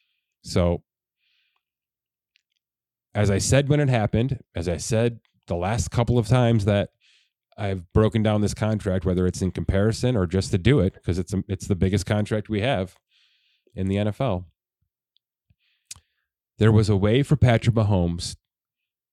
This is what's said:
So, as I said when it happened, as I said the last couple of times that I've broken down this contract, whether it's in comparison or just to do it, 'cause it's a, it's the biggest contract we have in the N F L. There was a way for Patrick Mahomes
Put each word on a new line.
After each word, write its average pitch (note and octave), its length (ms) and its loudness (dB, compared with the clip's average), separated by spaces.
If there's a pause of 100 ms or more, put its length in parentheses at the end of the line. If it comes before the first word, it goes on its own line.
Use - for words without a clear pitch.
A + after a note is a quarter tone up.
(420)
So, F2 400 -2 (2250)
as G#2 160 2
I G2 80 2
said C#3 300 0
when D3 100 2
it D3 100 0
happened, A#2 540 0 (140)
as E2+ 120 -4
I E2 100 -2
said A#2 420 -2 (260)
the F2+ 100 -4
last F#2 340 -2
couple A#2+ 280 0
of G#2+ 80 0
times A#2 380 2
that G2+ 260 0 (680)
I've G2 340 -8
broken G#2+ 300 2
down G#2+ 180 2
this G#2 140 0
contract, G#2 500 -2
whether F#2 220 0
it's F2+ 160 -2
in F#2 80 0
comparison G#2+ 640 -2
or F#2 100 0
just F#2 260 -2
to G#2 60 0
do A2+ 220 2
it, F#2 240 0
'cause F2 140 -4
it's F#2 160 -6
a, F#2+ 140 -2
it's - 180 -8
the G#2 80 0
biggest F#2+ 320 0
contract G#2+ 420 -2
we G#2 140 -2
have G2+ 340 -4 (800)
in F#2+ 140 -4
the G2 100 0
N G#2 100 -2
F G#2 140 -6
L. F#2 240 -4 (2000)
There G#2+ 140 6
was G#2+ 160 4
a G#2+ 80 2
way G#2 260 2
for C#3+ 140 2
Patrick A2+ 400 2
Mahomes F2+ 600 0 (760)